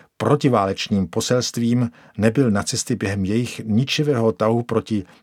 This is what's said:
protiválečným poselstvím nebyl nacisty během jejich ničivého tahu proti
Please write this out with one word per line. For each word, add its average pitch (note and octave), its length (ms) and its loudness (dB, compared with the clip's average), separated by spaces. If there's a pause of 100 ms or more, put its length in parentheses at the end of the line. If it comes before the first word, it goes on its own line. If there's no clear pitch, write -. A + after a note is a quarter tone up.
(160)
protiválečným G#2 920 2
poselstvím A#2 800 0 (280)
nebyl A#2 320 2
nacisty G#2 460 -2
během G2 280 -2
jejich A2+ 400 -2
ničivého A#2 680 2
tahu A2+ 300 2
proti A2 420 -2 (180)